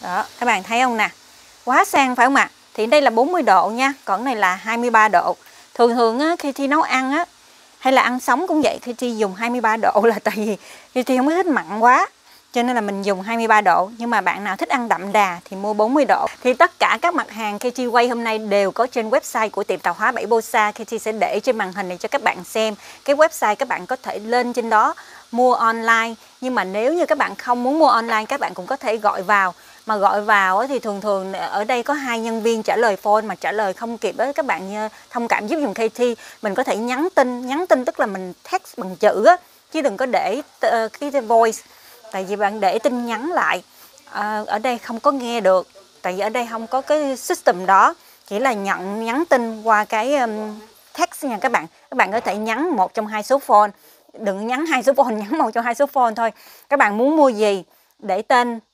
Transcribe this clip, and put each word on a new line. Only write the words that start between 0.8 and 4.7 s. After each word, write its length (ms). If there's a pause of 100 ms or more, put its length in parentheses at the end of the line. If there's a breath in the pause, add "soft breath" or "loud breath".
không 160
nè? 120 (560 loud breath)
Quá 200
sang 300
phải 100
không 100
ạ? 140 (240)
Thì 120
đây 160
là 80
bốn 220
mươi 100
độ 280
nha, 240 (120)
còn 180
này 120
là 200
hai 220